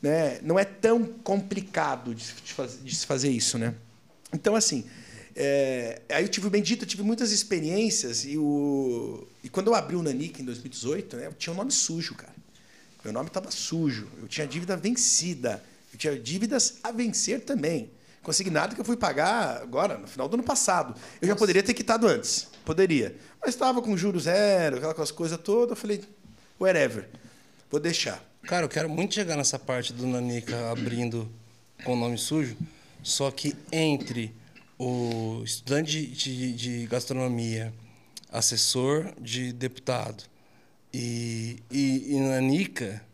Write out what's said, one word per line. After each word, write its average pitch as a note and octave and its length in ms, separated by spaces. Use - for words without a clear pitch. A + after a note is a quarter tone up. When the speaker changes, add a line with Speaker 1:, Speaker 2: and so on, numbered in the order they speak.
Speaker 1:
Né? D3 400
Não E3 180
é G3 60
tão A3+ 400
complicado D#3+ 1080
de, A2 120
de - 100
faz-, B2+ 300
de C3+ 100
se - 120
fazer C#3 240
isso, A#2+ 280
né? A#2 160
Então, F3+ 220
assim, D3 280
é, C3+ 760
aí D#3+ 160
eu - 20
tive G3 200
o - 20
Bendito, G3+ 340
eu - 40
tive - 160
muitas A3 280
experiências F3 920
e, C#3+ 120
o, C#3 880
e C3 40
quando F#3+ 200
eu A#3 80
abri D#3+ 200
o F3 80
Nanica D3 380
em C3 40
dois A#2+ 120
mil A#2 80
e B2+ 40
dezoito, D3+ 460
né, D#2+ 120
eu D#3 60
tinha - 200
um - 20
nome A#3 160
sujo, - 440
cara. - 180
Meu G#2+ 100
nome C#3 160
tava F#3+ 220
sujo, C#3 560
eu G#2+ 60
tinha D3+ 200
dívida E3+ 280
vencida, D#3+ 880
eu A2+ 60
tinha C#3+ 200
dívidas G3 640
a A#3 80
vencer A3+ 500
também. E3 480
Consignado E3+ 520
que - 60
eu A3 40
fui A#3 120
pagar D#3+ 640
agora, C3+ 360
no G2 100
final C3 200
do E3+ 60
ano A#3+ 100
passado. E3+ 520
Eu F3 60
já G3+ 60
Speaker 2:
Nossa. G3+ 60
Speaker 1:
poderia G#3 240
ter A#3+ 100
quitado A3+ 340
antes, - 400
poderia. D#3+ 500
Mas A#3+ 140
tava B3+ 260
com G#3+ 140
juros F3+ 280
zero, F3+ 540
aquela D#3 180
coisa E3 420
toda, A#3 360
eu G#3+ 40
falei, G#3 240
"Whatever, C#3 480
vou D3 80
deixar." D3+ 420
Speaker 2:
Cara, F3 220
eu C3+ 40
quero D#3+ 200
muito F#3 240
chegar F3 240
nessa C#3 220
parte B2 340
do B2 140
Nanica A#2+ 640
abrindo A#2 580
com B2+ 80
o - 20
nome A#2+ 220
sujo, C#3 400
só C#3 300
que C#3+ 240
entre C#3 600
o A#2 680
estudante C#3+ 460
de, D#3 160
de, B2+ 460
de A#2 60
gastronomia, A#2 840
assessor C3 920
de B2 320
deputado A#2+ 720
e, A#2 640
e, C3+ 440
e C#3 40
Nanica C3 840